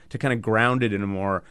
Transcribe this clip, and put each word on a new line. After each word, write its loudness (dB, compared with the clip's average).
to -10
kind 0
of -2
ground 2
it 0
in -2
a -2
more, -2